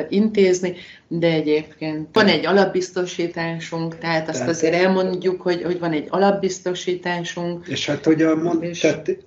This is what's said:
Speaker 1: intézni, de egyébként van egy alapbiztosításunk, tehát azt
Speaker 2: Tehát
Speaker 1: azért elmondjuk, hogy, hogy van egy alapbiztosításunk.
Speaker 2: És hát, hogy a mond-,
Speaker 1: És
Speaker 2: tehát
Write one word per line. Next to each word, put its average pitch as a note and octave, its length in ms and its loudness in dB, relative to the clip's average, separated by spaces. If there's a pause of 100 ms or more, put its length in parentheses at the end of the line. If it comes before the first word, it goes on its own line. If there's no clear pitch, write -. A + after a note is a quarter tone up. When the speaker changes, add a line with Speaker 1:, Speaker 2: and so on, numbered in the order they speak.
Speaker 1:
intézni, F#3+ 640 2 (340)
de E3 200 0
egyébként D#3 840 -2
van G#3 140 4
egy D#3 180 2
alapbiztosításunk, E3+ 1500 -2
tehát D#3+ 320 -2
azt D#3 80 -4
Speaker 2:
Tehát E3+ 160 0
Speaker 1:
azért E3 200 2
elmondjuk, F#3 680 2
hogy, F3 220 -2
hogy E3+ 160 -2
van E3+ 120 -2
egy D3+ 180 -2
alapbiztosításunk. F3+ 1600 -2
Speaker 2:
És - 180 -6
hát, D3 200 -4
hogy D#3+ 160 4
a D#3+ 140 4
mond-, E3 280 0
Speaker 1:
És E3+ 160 -6
Speaker 2:
tehát - 480 0